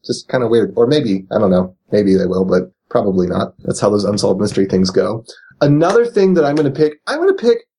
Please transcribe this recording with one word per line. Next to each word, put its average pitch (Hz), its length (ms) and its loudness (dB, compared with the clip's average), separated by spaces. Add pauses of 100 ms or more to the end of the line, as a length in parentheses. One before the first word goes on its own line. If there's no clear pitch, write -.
Just - 220 -8
kind 127 160 -2
of 110 80 -2
weird. 104 260 0
Or 120 120 2
maybe, 113 420 -2
I 107 80 -2
don't 101 140 2
know, 92 240 -2 (160)
maybe 101 240 2
they 90 100 0
will, 92 180 -2
but 92 280 -2 (180)
probably 95 380 0
not. 95 320 -6
That's - 200 -8
how 104 100 2
those 104 140 0
unsolved 98 360 -2
mystery 98 260 -2
things 92 240 0
go. 98 340 -2 (360)
Another 165 440 2
thing 190 300 2
that 160 100 2
I'm 143 120 0
gonna 147 160 0
pick, 151 220 0 (120)
I'm 277 140 -4
gonna 381 120 2
pick 233 260 0 (200)